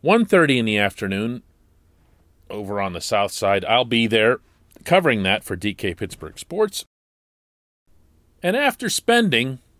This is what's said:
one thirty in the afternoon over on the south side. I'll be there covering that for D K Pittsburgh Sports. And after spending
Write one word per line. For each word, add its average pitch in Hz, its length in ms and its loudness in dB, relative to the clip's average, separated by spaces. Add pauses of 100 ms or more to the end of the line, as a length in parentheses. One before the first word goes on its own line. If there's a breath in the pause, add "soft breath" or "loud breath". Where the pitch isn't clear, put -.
one 214 240 4
thirty 156 340 4
in 113 60 0
the 107 120 0
afternoon 101 640 -2 (1080)
over 101 320 -8
on 95 100 -4
the 87 80 -8
south 101 320 -2
side. 98 320 0
I'll 120 220 2
be 117 200 0
there 113 360 2 (420)
covering 151 400 2
that 98 220 -2
for 98 100 -8
D 98 180 -6
K 92 200 -6
Pittsburgh - 440 -12
Sports. 208 460 -4 (1600)
And 190 160 -2
after 262 320 -2
spending 135 720 0 (200)